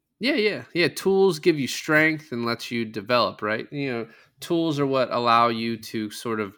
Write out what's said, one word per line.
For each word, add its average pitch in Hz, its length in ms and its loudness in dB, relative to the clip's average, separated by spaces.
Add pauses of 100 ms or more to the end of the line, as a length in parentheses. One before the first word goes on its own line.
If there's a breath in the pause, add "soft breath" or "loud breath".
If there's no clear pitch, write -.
(180)
Yeah, 262 160 0
yeah, 208 380 0
yeah. 170 160 2
Tools 190 500 2
give 160 200 2
you 123 100 -2
strength 156 640 0
and 117 140 -4
lets 117 240 -4
you 117 140 -2
develop, 110 580 0
right? 110 280 -4
You 139 220 -6
know, 117 160 -6 (320 loud breath)
tools 165 400 -2
are 143 60 2
what 131 260 0
allow 117 360 4
you 113 280 -2
to 110 340 -8
sort 110 300 -6
of 98 180 -6